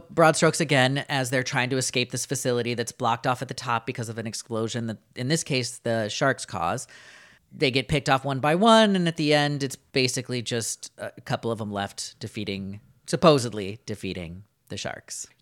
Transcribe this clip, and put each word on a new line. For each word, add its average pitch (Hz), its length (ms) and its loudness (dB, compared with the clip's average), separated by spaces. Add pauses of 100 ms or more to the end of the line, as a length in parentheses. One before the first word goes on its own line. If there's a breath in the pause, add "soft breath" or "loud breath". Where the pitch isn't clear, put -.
(100)
broad 160 260 6
strokes 160 240 4
again, 139 480 4
as 131 220 -2
they're 127 120 2
trying 127 280 -2
to 131 60 0
escape 127 340 0
this 123 160 -6
facility 120 480 0
that's 117 180 -4
blocked 117 340 -2
off 123 160 0
at 123 60 -8
the 123 60 -10
top 117 320 -4
because 117 220 -6
of 113 100 -10
an 110 80 -6
explosion 113 640 -4
that, 107 100 -6 (160)
in 123 140 -6
this - 160 0
case, 127 340 -2
the 113 300 -2
sharks 135 380 0
cause. 90 400 -4 (680 loud breath)
They 139 160 2
get 127 180 0
picked 147 200 0
off 135 160 2
one 135 160 -2
by 151 140 4
one, 220 420 6
and 180 100 2
at 165 120 0
the 151 160 4
end, 147 280 2
it's 135 140 -4
basically 127 640 -2
just - 560 -4
a - 160 -12 (100)
couple 117 280 -4
of 110 80 -2
them 104 120 -6
left - 480 -6
defeating, 98 600 -8 (260)
supposedly 113 800 2
defeating 92 600 -8 (240)
the 101 100 -10
sharks. - 480 -10 (160)